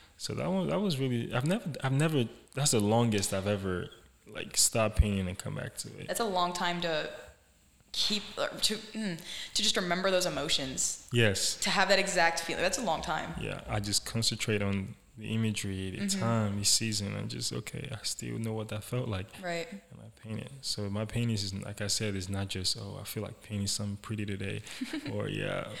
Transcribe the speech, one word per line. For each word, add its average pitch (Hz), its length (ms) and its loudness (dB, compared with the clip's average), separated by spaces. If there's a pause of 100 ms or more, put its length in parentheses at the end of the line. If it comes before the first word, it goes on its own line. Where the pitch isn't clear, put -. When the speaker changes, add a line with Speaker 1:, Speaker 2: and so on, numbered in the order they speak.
(180)
Speaker 1:
So - 160 -6
that - 180 0
one, 185 160 2
that 156 140 2
was 185 180 2
really, 123 340 0
I've 123 120 2
never, 190 180 2 (200)
I've 131 100 2
never, 147 320 4 (280)
that's 143 180 4
the 120 80 6
longest 107 540 4
I've 95 140 0
ever, 95 400 0 (400)
like, - 300 -6
stopped 110 400 4
painting 98 300 4
and 92 100 -4
come 101 180 -6
back - 220 -8
to - 100 -8 (120)
it. - 80 -10
Speaker 2:
That's - 120 -2
a 240 60 2
long 180 280 2
time 175 280 0
to 160 280 0 (840)
keep, 208 320 2 (140)
or - 100 0
to, 165 280 0
mm, 208 420 -6 (360)
to 214 100 2
just 208 140 4
remember 185 340 2
those 180 140 4
emotions. 147 880 0
Speaker 1:
Yes. 113 480 4
Speaker 2:
To - 80 2
have 185 200 6
that 196 100 8
exact 175 420 4
feeling. - 220 -2
That's 175 160 2
a 262 40 -4
long 165 180 0
time. 160 380 -4
Speaker 1:
Yeah, 101 300 -4
I 113 100 0
just 104 260 0
concentrate 113 560 0
on 98 340 0 (240)
the 107 140 -4
imagery, 101 580 0
the 92 140 -6
Speaker 2:
Mm-hmm. 196 140 0
Speaker 1:
time, 107 400 2
the 101 60 -2
season, 101 500 2
and 104 120 -4
just, - 240 -4
okay, - 400 -6
I 110 120 -4
still 120 340 -4
know 113 160 -2
what 110 140 -4
that 104 160 -6
felt 123 240 -2
like. 98 180 -2 (180)
Speaker 2:
Right. 170 280 -4
Speaker 1:
And - 280 -14
I 110 100 -16 (180)
paint 107 140 -6
it. - 100 -10 (100)
So - 300 -4
my 107 140 -2
painting 117 280 0
is, 104 220 -2
like 98 260 -8
I 104 60 -2
said, 104 280 0
it's 92 140 -4
not 98 200 -2
just, - 280 -2
"Oh, 101 240 -10
I - 20 -10
feel 107 200 -6
like 98 180 -10
painting 101 240 -4
something 101 320 -2
pretty 107 300 -4
today," 101 340 -4 (240)
Speaker 2:
<laughs> 294 260 -6
Speaker 1:
or, 104 160 -2
"Yeah," 98 420 -2 (120)